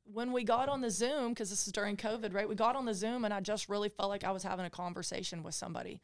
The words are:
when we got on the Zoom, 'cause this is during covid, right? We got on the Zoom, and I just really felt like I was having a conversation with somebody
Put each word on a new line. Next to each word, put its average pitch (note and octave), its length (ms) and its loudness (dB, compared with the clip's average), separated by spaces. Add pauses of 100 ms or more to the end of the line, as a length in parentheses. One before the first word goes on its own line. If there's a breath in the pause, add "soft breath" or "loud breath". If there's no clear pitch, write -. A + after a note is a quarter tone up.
when A#3 300 -2
we B3 100 2
got A#3+ 260 4
on C#4 120 0
the A#3 100 2
Zoom, A#3+ 420 2
'cause G#3+ 160 -4
this G3 180 0
is F#3+ 60 -6
during G#3 240 0
covid, G#3+ 360 -2
right? G3+ 160 2
We A3 60 -2
got A3+ 200 6
on C4 100 0
the A3+ 80 2
Zoom, A3+ 320 0
and G#3 80 0
I G3 60 0
just G3+ 300 -2
really G#3 200 2
felt G3+ 200 0
like G3+ 160 -2
I F#3+ 60 2
was F#3+ 120 -2
having F#3 220 -2
a E3+ 40 -4
conversation F3+ 720 -4
with E3 120 -6
somebody - 480 -6